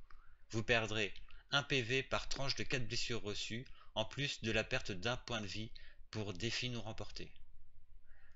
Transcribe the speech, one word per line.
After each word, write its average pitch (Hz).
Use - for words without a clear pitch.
Vous 113
perdrez 110
un 143
P 135
V 127
par -
tranche -
de 113
quatre 127
blessures 117
reçues, 113
en 110
plus 139
de 110
la 110
perte -
d'un 98
point 113
de 104
vie 107
pour 104
défi 113
non 120
remporté. 107